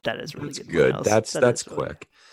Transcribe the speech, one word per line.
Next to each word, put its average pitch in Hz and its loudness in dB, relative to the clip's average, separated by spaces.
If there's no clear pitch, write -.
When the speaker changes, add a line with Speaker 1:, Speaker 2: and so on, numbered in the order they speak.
Speaker 1:
that - -6
is - -12
really 147 -10
Speaker 2:
That's - -10
Speaker 1:
good, - -14
Speaker 2:
good. 71 4
Speaker 1:
Miles. - -2
Speaker 2:
That's, 107 2
Speaker 1:
That 160 -2
Speaker 2:
that's 123 4
Speaker 1:
is - -18
really - -4
Speaker 2:
quick. - -14